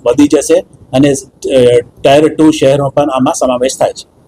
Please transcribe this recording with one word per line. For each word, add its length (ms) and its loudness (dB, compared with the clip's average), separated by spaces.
વધી 200 2
જશે 320 0
અને, 200 2
અ, 240 4
ટાયર 240 4
ટુ 240 0
શહેરો 380 0
પણ 200 -2
આમાં 240 -2
સમાવેશ 460 -4
થાય 140 -2
છે. 340 -20